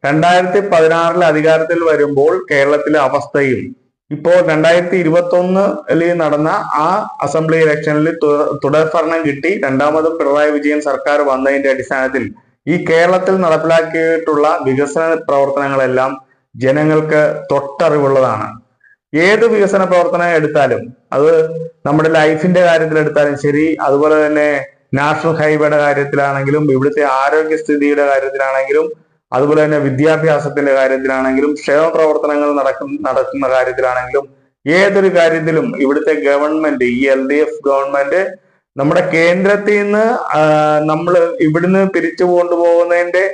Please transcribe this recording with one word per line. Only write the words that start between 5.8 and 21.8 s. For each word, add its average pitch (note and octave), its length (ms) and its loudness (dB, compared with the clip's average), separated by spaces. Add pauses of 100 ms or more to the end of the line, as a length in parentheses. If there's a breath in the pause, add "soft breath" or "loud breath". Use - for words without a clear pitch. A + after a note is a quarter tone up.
നടന്ന D#3 360 0 (260)
ആ D3+ 140 0 (320)
അസംബ്ലി D#3+ 360 -2
ഇലക്ഷനിൽ D3+ 480 0 (120)
തുട-, D3 400 0
തുടർഭരണം D#3 640 0
കിട്ടി D3 300 -4 (100)
രണ്ടാമതും D3+ 540 0
പിണറായി D3 360 2
വിജയൻ D3 300 -2
സർക്കാർ D3 400 -2
വന്നതിന്റെ C3+ 480 0
അടിസ്ഥാനത്തിൽ C3 540 -2 (440 loud breath)
ഈ E3 180 0
കേരളത്തിൽ F3+ 520 2
നടപ്പിലാക്കിയിട്ടുള്ള D#3+ 1080 0 (160)
വികസന C#3+ 440 0 (140)
പ്രവർത്തനങ്ങളെല്ലാം C#3 920 0 (420 soft breath)
ജനങ്ങൾക്ക് D3+ 680 0 (260)
തൊട്ടറിവുള്ളതാണ്. C#3 1000 0 (680 soft breath)
ഏത് G3 340 2
വികസന G3+ 360 2
പ്രവർത്തനം F3 520 0
എടുത്താലും, D3 460 0 (320)
അത് C#3+ 160 2 (560)